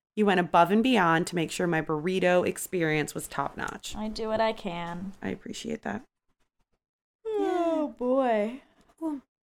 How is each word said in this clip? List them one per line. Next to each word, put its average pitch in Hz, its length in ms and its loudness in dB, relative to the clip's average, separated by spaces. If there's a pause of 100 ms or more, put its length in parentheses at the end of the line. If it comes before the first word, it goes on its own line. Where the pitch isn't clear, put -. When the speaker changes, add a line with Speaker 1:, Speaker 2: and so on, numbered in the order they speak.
(140)
Speaker 1:
You 214 120 4
went 180 140 4
above 170 300 6
and 214 120 4
beyond 175 460 4
to - 80 -8
make 165 140 -2
sure 180 160 -2
my 160 140 0
burrito 180 680 2
experience 160 680 -2
was 160 120 -8
top - 300 -6
notch. - 400 -10
Speaker 2:
I 214 120 -6
do 220 200 -6
what 220 140 0
I 220 100 2
can. 175 680 -8
Speaker 1:
I 196 80 -4
appreciate - 520 -8
that. 208 200 -6 (1200)
Speaker 2:
Oh, 359 600 0
Speaker 1:
Yeah. 233 120 -10
Speaker 2:
boy. 247 640 0 (400)
Speaker 1:
Cool. 302 200 -6 (240)